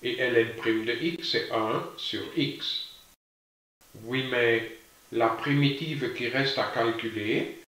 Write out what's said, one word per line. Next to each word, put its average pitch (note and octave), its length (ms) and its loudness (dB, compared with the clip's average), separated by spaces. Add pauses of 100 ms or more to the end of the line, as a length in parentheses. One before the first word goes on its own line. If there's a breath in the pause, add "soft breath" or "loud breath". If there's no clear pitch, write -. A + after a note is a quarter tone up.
Et A#2+ 140 -2
ln A#2+ 400 2
prime A2 260 0
de A#2 80 -2
x, E3 380 -4
c'est - 240 0
un A2 280 0 (140)
sur - 280 -6 (120)
x. - 540 -4 (1120)
Oui, C3 260 -2
mais A#2 480 2 (360)
la A2+ 160 6
primitive C#3+ 840 2
qui B2 140 -4
reste C3 300 0
à - 80 2
calculer A2+ 920 0 (160)